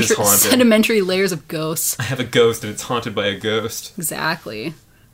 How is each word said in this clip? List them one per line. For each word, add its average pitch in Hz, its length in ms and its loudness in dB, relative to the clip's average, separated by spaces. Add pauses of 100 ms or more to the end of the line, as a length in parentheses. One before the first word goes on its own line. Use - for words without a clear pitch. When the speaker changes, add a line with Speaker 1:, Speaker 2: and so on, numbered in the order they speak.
Speaker 1:
ghost 214 60 0
is 214 40 4
haunted. 202 240 2
Speaker 2:
sedimentary 226 600 4
layers 185 300 0
of 160 160 -8
ghosts. 160 520 -4
Speaker 1:
I 127 40 -6
have 123 140 -4
a 123 60 -4
ghost, 117 400 2
and 104 80 -6
it's - 120 -10
haunted 117 300 -4
by 101 120 -2
a 101 120 -2
ghost. 107 600 -4
Speaker 2:
Exactly. 151 760 -6 (420)